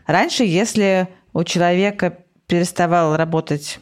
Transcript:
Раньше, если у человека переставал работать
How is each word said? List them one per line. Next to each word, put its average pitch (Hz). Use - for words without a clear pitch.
Раньше, 233
если 190
у 170
человека 180
переставал 170
работать 160